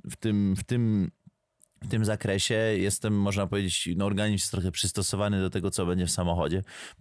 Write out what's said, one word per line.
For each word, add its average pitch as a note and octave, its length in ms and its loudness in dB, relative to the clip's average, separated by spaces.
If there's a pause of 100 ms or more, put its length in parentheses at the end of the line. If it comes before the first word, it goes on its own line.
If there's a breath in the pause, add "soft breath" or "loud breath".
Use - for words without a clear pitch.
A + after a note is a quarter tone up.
(100)
w - 60 -12
tym, G2+ 400 2
w - 80 -8
tym, A2 460 0 (720)
w - 60 -10
tym G#2+ 160 2
zakresie G#2 500 0
jestem, G#2+ 680 2
można G2+ 260 2
powiedzieć, F#2+ 500 -2
no, G2 80 0
organizm G#2 280 0
jest G2 180 0
trochę F#2+ 220 -2
przystosowany G2+ 680 0
do F#2 100 0
tego, F#2+ 200 -2
co F2+ 160 -2
będzie F2+ 200 2
w D#2+ 40 0
samochodzie, F2 520 0 (380 loud breath)